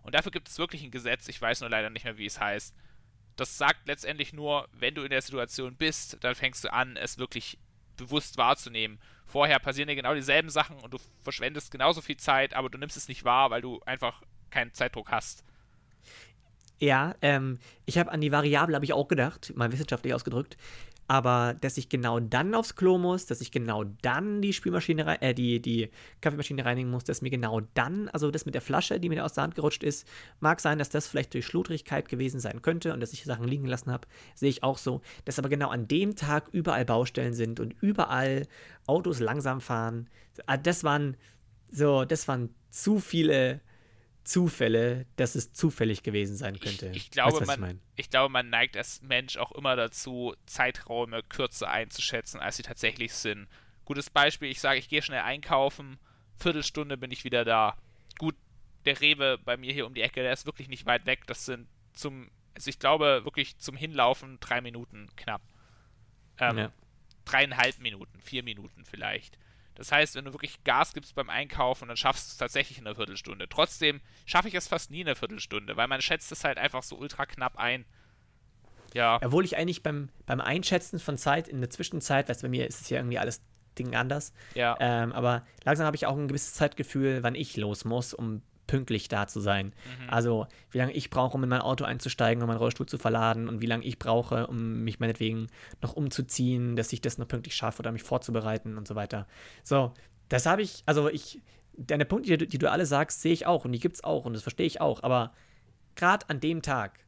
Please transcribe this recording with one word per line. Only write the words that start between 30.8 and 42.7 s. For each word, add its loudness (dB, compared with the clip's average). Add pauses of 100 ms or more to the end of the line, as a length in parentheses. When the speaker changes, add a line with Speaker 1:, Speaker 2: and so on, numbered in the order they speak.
Speaker 2:
das -2
vielleicht -4
durch -2
Schludrigkeit -2
gewesen -2
sein -6
könnte 0
und -4
dass -6
ich -14
Sachen -2
liegen -2
gelassen -4
hab, -6 (280)
sehe 2
ich -2
auch 2
so, -2 (240)
dass -2
aber -2
genau 0
an -2
dem 2
Tag 0
überall 2
Baustellen 2
sind -2
und -4
überall 2 (400)
Autos 2
langsam 0
fahren. -2 (380)
Ah, 2
das 0
waren 2 (540)
so, 4
das 0
waren 0 (220)